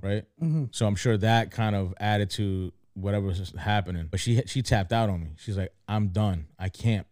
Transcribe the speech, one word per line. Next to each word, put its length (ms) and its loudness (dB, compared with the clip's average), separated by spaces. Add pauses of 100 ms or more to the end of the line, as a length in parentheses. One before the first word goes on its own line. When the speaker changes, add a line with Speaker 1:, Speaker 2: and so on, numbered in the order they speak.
Speaker 1:
right? 220 -4 (180)
Speaker 2:
Mm-hmm. 300 0
Speaker 1:
So 140 0
I'm 100 2
sure 200 2
that 340 4
kind 240 0
of 240 0
added 340 2
to 420 -2 (180)
whatever 360 -2
was 300 -4
happening. 520 0
But 100 -2
she, 240 2
she 160 -2
tapped 320 2
out 160 2
on 140 -2
me. 160 -8
She's 180 -6
like, 160 -4 (160)
"I'm 200 0
done. 400 0 (100)
I 100 -6
can't. 440 0